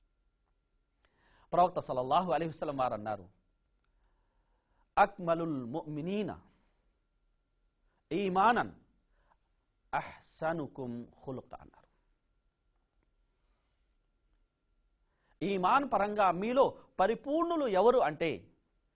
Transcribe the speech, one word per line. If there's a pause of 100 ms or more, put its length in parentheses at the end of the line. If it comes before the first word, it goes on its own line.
(1500)
ప్రవక్త
సల్లల్లాహు
అలైహి
వసల్లం
వారు
అన్నారు, (1700)
"అక్మలుల్
ముమినీన (1700)
ఈమానన్ (1200)
అహ్సనుకుం (180)
ఖుల్కా"
అన్నారు. (3500)
ఈమాన్
పరంగా
మీలో (220)
పరిపూర్ణులు
ఎవరు
అంటే, (480)